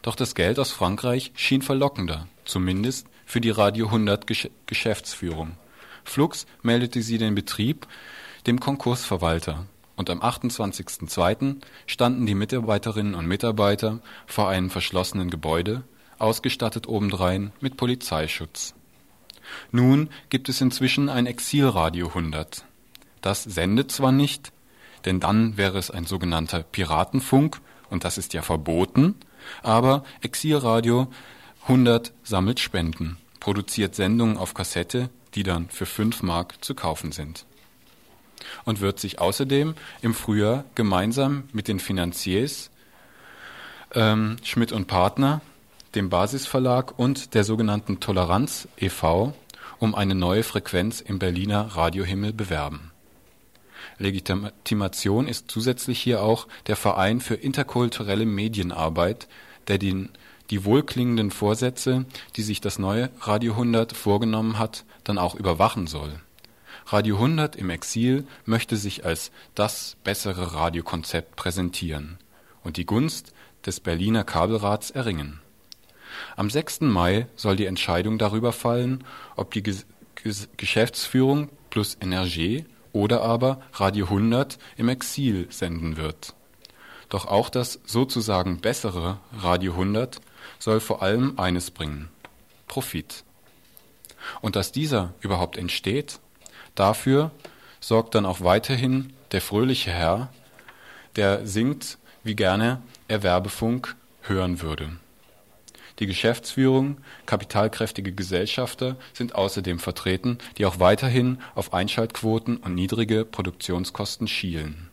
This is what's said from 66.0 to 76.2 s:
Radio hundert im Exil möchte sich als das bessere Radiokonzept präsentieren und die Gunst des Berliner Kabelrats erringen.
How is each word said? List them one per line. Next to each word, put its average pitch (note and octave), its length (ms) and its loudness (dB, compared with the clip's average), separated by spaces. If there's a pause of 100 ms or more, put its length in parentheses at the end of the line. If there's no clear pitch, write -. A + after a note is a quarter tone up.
Radio G#2 300 2
hundert D3+ 380 2
im F#2 140 -4
Exil B2 580 0 (180)
möchte A2+ 300 0
sich G2+ 300 -6
als E2 260 -4 (240)
das - 480 -2
bessere F#2 500 -4
Radiokonzept E2 800 -4
präsentieren F2 840 -4 (460)
und E2+ 140 -8
die E2+ 80 -4
Gunst C3 480 -2 (320)
des - 140 -6
Berliner G2 440 0
Kabelrats G#2 680 0
erringen. D#2 480 -4 (960)